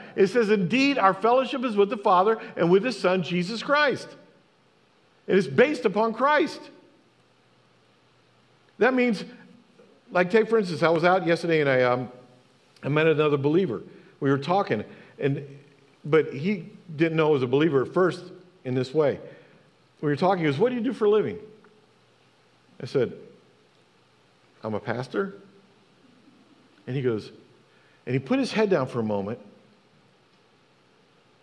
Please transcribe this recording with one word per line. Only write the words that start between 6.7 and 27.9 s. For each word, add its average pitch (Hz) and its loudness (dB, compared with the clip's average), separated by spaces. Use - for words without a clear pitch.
That 254 4
means, 247 0
like, 180 0
take, 220 2
for 220 2
instance, 175 0
I 160 6
was 165 2
out 180 2
yesterday 165 0
and 143 0
I, 131 4
um, 123 0
I - -8
met 151 2
another 151 2
believer. 147 0
We 139 0
were 139 2
talking, 139 -2
and, 139 -4
but 151 2
he 165 -6
didn't 160 0
know 156 2
I 151 4
was 139 2
a 127 -2
believer 139 2
at - -8
first 175 0
in 127 -4
this 127 -4
way. 139 2
We 151 -4
were 147 0
talking, 185 0
he 151 2
goes, 135 -2
"What 220 4
do 247 -6
you 247 -4
do 233 -2
for 214 -2
a 208 4
living?" 175 0
I 135 -10
said, 120 0
"I'm 110 -6
a 98 -4
pastor." 131 -6
And 127 -6
he 143 -4
goes, 117 -4